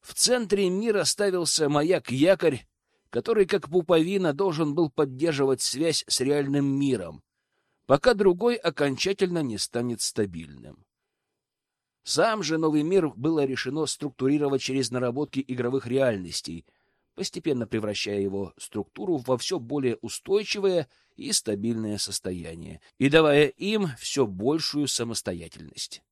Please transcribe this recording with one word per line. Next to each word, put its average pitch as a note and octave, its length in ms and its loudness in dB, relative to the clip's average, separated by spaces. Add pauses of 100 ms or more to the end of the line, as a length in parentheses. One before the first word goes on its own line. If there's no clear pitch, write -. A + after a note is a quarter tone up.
В - 140 -20
центре G3+ 560 2
мира G3+ 340 0
ставился F3 640 0
маяк-якорь, D3+ 960 2 (440)
который, G#3+ 340 2
как E3 240 -2
пуповина, F3 640 2
должен D#3 420 0
был D#3 160 2
поддерживать C#3 720 0
связь D3+ 480 -2
с - 120 0
реальным C#3+ 440 2
миром, C3 580 -2 (640)
пока F3+ 300 4
другой G3+ 420 4
окончательно E3+ 880 0
не A2+ 160 -4
станет A#2+ 420 -4
стабильным. D#2+ 840 -6 (1160)
Сам G#3+ 380 2
же D#3+ 140 0
новый D#3 280 2
мир F3 320 2
было D3 280 0
решено C3+ 400 -4
структурировать C#3 760 0
через C3 280 -2
наработки B2+ 560 -2
игровых B2 400 -2
реальностей, G2+ 760 -2 (500)
постепенно D3+ 520 -2
превращая G#2 540 -2
его G2 360 -2
структуру D#3 600 -6
во B2 180 0
всё E3+ 220 -4
более B2+ 380 -2
устойчивое F#3+ 920 -2 (280)
и - 160 -8
стабильное G#2+ 680 -2
состояние E2 840 -8 (160)
и C3+ 140 2
давая D3 380 6
им G3+ 400 -2 (100)
всё - 280 0
большую C#3 640 -2
самостоятельность. F2+ 1200 -8